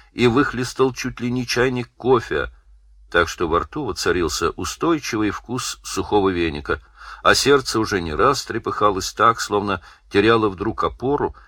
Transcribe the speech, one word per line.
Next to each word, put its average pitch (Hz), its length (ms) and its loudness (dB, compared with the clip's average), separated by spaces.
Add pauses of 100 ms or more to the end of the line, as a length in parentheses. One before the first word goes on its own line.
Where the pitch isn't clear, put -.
(120)
и 120 160 2
выхлестал 127 640 2
чуть 123 280 -8
ли 123 100 -4
не 123 160 -4
чайник 123 480 0
кофе, 92 560 0 (580)
так 85 200 2
что 87 180 -4
во 82 140 0
рту 151 240 -8
воцарился 87 640 -2
устойчивый 110 800 -2
вкус - 540 -8
сухого 98 440 0
веника, 82 540 -2 (420)
а 98 120 6
сердце 135 440 2
уже 101 220 0
не 82 120 -4
раз 123 300 2
трепыхалось 104 720 -2
так, 113 260 2
словно 101 400 -2 (320)
теряло 107 380 4
вдруг 95 340 -4
опору 127 540 -2 (100)